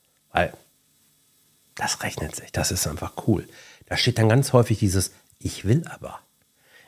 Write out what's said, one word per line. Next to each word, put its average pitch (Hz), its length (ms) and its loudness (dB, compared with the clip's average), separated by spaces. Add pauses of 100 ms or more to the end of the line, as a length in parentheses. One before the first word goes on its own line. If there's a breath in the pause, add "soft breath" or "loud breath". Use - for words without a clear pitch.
(320)
Weil 85 220 0 (1200)
das - 280 -6
rechnet - 320 -8
sich, - 160 -16
das 82 200 -2
ist 90 160 -2
einfach 78 260 -8 (140)
cool. 104 200 2 (400 soft breath)
Da 87 100 -4
steht 120 200 0
dann 110 120 4
ganz 127 240 2
häufig 117 260 6
dieses 95 320 0 (280 soft breath)
„Ich - 260 -8
will 131 220 2
aber“. - 320 -14 (680 soft breath)